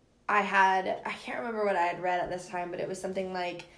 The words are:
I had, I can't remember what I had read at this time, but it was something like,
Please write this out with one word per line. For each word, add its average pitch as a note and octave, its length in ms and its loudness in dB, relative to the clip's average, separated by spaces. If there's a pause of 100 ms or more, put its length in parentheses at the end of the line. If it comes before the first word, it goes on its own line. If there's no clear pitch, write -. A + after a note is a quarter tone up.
(280)
I G#3 140 6
had, F#3+ 640 4
I - 60 -4 (120)
can't B3+ 140 -6
remember A3 260 -2
what G3 120 4
I E3+ 100 4
had F3 160 -2
read F3+ 180 2
at D#3+ 100 -2
this F3+ 180 -6
time, F3 220 -6
but F3 100 -6
it - 80 -4
was F#3 120 -6
something F#3+ 320 -4
like, F3 320 -4 (140)